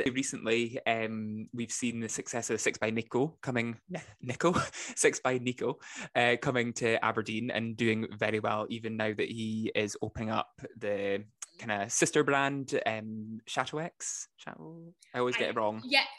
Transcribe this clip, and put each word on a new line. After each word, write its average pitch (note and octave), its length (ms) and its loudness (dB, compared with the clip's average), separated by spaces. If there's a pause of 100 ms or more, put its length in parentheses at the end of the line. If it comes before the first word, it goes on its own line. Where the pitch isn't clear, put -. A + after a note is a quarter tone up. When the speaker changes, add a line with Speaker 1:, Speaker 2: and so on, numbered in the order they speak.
(120)
Speaker 1:
recently, A#2+ 760 0
um, A2 680 -2
we've A#2 180 -4
seen A#2 280 -2
the A2+ 80 -2
success - 420 -4
of A2+ 100 0
Six - 180 0
by A2 120 2
Nico A#2+ 520 0
coming, A#2 460 -2
Ni-, F3 120 -6 (220)
Nico? C3 320 2
<laughs> - 180 -2 (240)
Six - 240 4
by B2+ 180 2
Nico, A#2+ 400 -2 (360)
uh, B2 280 6
coming A#2+ 320 2
to A2+ 300 2
Aberdeen A2 460 0
and A2+ 260 -2
doing A2 400 4
very G#2+ 240 2
well, G#2+ 300 0
even A2+ 260 -4
now A2 180 0
that G2+ 160 0
he A2 440 -2
is G#2+ 280 0
opening A2 280 -2
up - 300 -2 (160)
the G2+ 480 -2 (340)
kinda G#2+ 320 -2
sister D3+ 340 4
brand, C#3 640 2
um, A2 600 -4
Chateau C#3 320 -2
X? - 580 -8
Chateau? E3 580 -14 (200)
I B2 60 0
always B2 160 2
get - 120 2
Speaker 2:
I - 20 0
Speaker 1:
it - 60 -4
wrong. A2 280 2
Speaker 2:
Yeah. C4 200 4 (140)